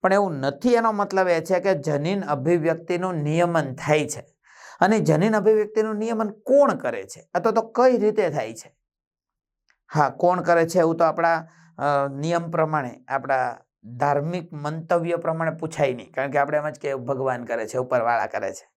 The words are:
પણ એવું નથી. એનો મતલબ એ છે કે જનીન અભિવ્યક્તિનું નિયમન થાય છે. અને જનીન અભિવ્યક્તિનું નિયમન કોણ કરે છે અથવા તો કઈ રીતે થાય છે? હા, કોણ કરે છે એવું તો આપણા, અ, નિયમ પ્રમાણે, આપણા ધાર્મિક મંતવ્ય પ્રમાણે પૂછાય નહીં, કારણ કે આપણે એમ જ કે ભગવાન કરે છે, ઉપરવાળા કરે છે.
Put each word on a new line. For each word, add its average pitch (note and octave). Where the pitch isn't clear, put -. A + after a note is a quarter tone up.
પણ F#3+
એવું G3
નથી. C#3+
એનો A3+
મતલબ G3+
એ E3+
છે F#3
કે F#3+
જનીન D#3
અભિવ્યક્તિનું E3
નિયમન D#3
થાય D3+
છે. -
અને G#3
જનીન E3
અભિવ્યક્તિનું G#3+
નિયમન A3
કોણ C4
કરે A#2
છે -
અથવા F3+
તો G#3
કઈ B3
રીતે G#3
થાય A#2
છે? -
હા, D3
કોણ F3
કરે E3+
છે F3+
એવું E3
તો E3
આપણા, E3
અ, C#3
નિયમ E3
પ્રમાણે, D#3
આપણા C3
ધાર્મિક C#3+
મંતવ્ય E3
પ્રમાણે E3
પૂછાય D#3
નહીં, A#2+
કારણ C3+
કે C3+
આપણે C#3+
એમ D3+
જ -
કે C#3
ભગવાન B2+
કરે A#2
છે, B2+
ઉપરવાળા A#2
કરે G#2
છે. -